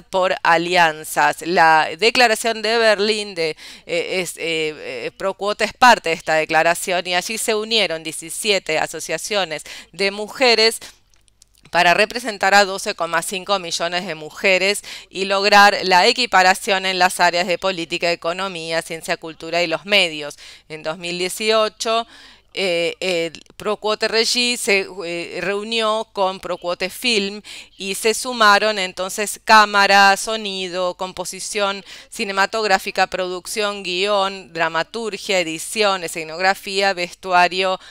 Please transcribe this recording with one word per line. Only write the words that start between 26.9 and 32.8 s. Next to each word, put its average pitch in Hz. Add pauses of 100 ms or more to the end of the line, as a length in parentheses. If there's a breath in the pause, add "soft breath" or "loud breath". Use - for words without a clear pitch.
y 190
se 220
sumaron 214
entonces 185
cámara, 202
sonido, 190
composición 190 (240 loud breath)
cinematográfica, 196